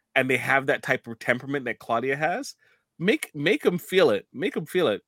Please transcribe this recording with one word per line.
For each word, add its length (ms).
and 160
they 60
have 300
that 180
type 240
of 100
temperament 460
that 160
Claudia 340
has, 400
make, 340
make 320
'em 120
feel 320
it. 220
Make 240
'em 100
feel 200
it. 220